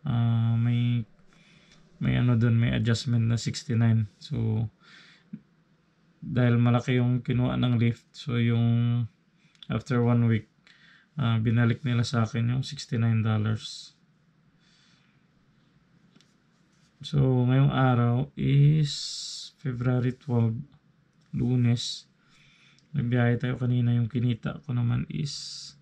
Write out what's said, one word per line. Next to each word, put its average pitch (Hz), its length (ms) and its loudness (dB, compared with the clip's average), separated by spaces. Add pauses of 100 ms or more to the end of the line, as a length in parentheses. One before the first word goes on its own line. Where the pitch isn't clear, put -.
Ah, 117 480 2
may, 120 480 0 (960)
may 131 160 0
ano 123 240 2
dun, 117 160 4
may 117 160 2
adjustment 117 560 0
na 117 80 2
sixty-nine. 113 720 0 (160)
So, 110 480 -4 (1500)
dahil 120 400 2
malaki 123 400 2
yung 123 240 0
kinuha 123 320 0
ng 123 240 2
Lyft, 117 320 -2
so 120 240 -6
yung 117 640 2 (640)
after 120 400 -2
one 120 240 4
week, 110 160 0 (720)
ah, 113 240 0
binalik 117 400 2
nila 120 240 0
sa 117 160 -2
akin 117 320 -2
yung 131 80 -2
sixty-nine 117 640 -2
dollars. 107 720 -4 (3000)
So, 143 160 -2 (320)
ngayong 135 240 4
araw 123 640 2
is 143 560 2 (640)
February 127 560 -2
twelve, 117 400 0 (800)
Lunes. 120 720 0 (880)
Nagbiyahe 120 480 0
tayo 123 160 -4
kanina, 123 380 0
yung 120 100 0
kinita 120 560 -4
ko 120 140 -6
naman 120 340 -2
is - 720 -10